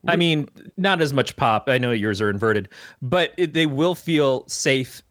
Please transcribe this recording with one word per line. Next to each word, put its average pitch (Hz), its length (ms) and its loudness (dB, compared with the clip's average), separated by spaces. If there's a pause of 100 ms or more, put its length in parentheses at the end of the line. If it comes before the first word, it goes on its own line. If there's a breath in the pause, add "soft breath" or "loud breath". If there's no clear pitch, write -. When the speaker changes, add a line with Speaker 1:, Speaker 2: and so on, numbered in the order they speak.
Speaker 1:
I 170 60 2
Speaker 2:
What? 175 60 2
Speaker 1:
mean, 160 300 0 (280)
not 185 240 0
as 143 120 2
much 131 240 -2
pop. 113 320 0
I 127 100 2
know 123 140 0
yours 104 280 -2
are 104 100 2
inverted, 104 380 0 (320 loud breath)
but 156 360 0
it, 165 180 -2
they 160 120 2
will 156 280 0
feel 147 540 0
safe - 640 -2